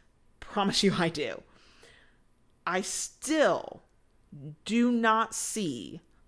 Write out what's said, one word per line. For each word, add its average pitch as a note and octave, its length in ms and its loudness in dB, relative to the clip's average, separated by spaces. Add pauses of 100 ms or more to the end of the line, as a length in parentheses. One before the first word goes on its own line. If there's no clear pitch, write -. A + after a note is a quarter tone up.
(400)
Promise - 440 0
you F#3+ 140 4
I E3+ 120 2
do. C#3 340 -6 (1200)
I F3+ 160 0
still - 1040 0 (840)
do A#3+ 260 4
not A3+ 440 2
see C#3+ 640 -4 (280)